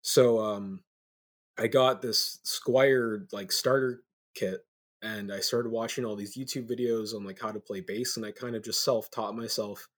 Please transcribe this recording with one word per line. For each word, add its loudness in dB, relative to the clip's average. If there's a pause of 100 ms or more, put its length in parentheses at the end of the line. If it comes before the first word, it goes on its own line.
So, 6
um, -4 (720)
I 0
got 4
this -2
Squier, 4
like, -8
starter 2 (320)
kit, -4 (380)
and -6
I -6
started 0
watching -2
all -2
these -8
YouTube -6
videos 0
on, -8
like, -10
how -4
to -6
play -8
bass, -4
and -6
I -8
kind -8
of -6
just -2
self-taught 0
myself. -6